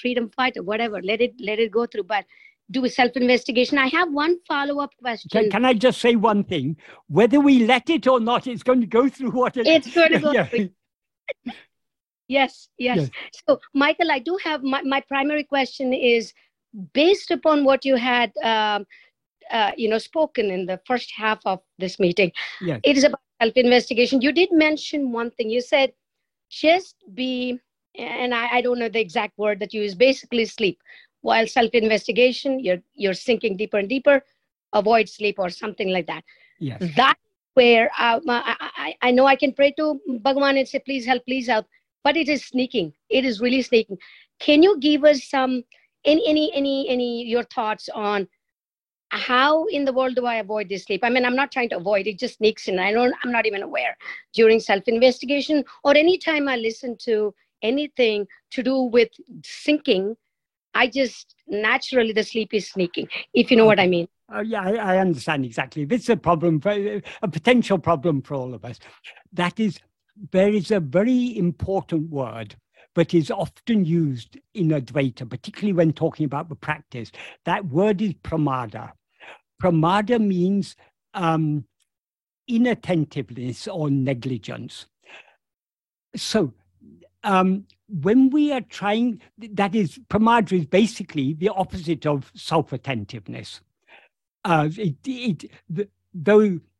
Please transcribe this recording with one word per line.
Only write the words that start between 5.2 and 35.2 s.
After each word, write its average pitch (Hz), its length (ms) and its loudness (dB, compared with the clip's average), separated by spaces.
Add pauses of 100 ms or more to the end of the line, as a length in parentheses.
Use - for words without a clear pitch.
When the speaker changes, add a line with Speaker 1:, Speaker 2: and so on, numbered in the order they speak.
Speaker 2:
Can, 214 200 2
can 220 140 0
I 254 100 6
just 233 260 2
say 240 160 4
one 208 280 2
thing? 156 320 -4 (320)
Whether 220 320 4
we 269 240 6
let 247 260 2
it 311 160 0
or 262 140 4
not, 233 260 0
it's 240 180 -10
going 254 160 4
to 208 80 -2
go 240 200 4
through 247 220 -6
what 247 260 0
it 240 120 0
Speaker 1:
It's 320 260 2
going 330 180 4
to 330 60 4
Speaker 2:
<laughs> 302 80 0
Speaker 1:
go 294 60 2
Speaker 2:
Yeah. 208 140 0
Speaker 1:
through. 208 240 -4 (1600)
Yes, 262 500 -2
yes. 240 220 0
Speaker 2:
Yes. 139 120 0 (380)
Speaker 1:
So, 269 120 4 (120)
Michael, 311 380 2
I 285 80 0
do 330 240 -4
have, 302 220 -6
my, 269 180 -2
my 277 200 -2
primary 285 420 -2
question 262 480 -4
is, 233 400 0 (600)
based 339 380 2
upon 294 340 2
what 269 200 2
you 269 100 2
had, 240 380 0 (100)
um, 214 420 0 (680)
uh, 214 240 0
you 226 120 -2
know, 220 100 0
spoken 254 520 -2
in 185 160 -4
the 185 200 -6
first 247 300 -4
half 214 300 -2
of 190 140 -2 (180)
this 185 220 -6
meeting, 175 320 2 (280)
Speaker 2:
Yes. 156 220 -4
Speaker 1:
it 277 140 4
is 269 80 4
about 247 160 2 (200)
self-investigation. 240 840 4
You 285 100 2
did 359 180 2
mention 302 600 0
one 233 180 -4
thing. 220 200 -6
You 240 100 0
said, 269 320 0 (580)
"Just 339 460 0 (180)
be," 247 460 -6 (360)
and 247 380 -6
I, 240 220 -2
I 247 40 2
don't 247 200 -2
know 233 80 -4
the 220 120 -4
exact 208 380 -4
word 208 220 -2
that 208 120 -10
you 220 100 -4
use, 202 120 -4
basically 240 520 2
sleep. 190 340 -4 (400)
While 226 260 2
self-investigation, 233 1120 0
you're, 180 220 -2 (120)
you're 190 200 -2
sinking 214 420 -2
deeper 208 220 -4
and 196 100 -4
deeper, 269 340 2 (500)
avoid 214 360 2
sleep 208 300 -4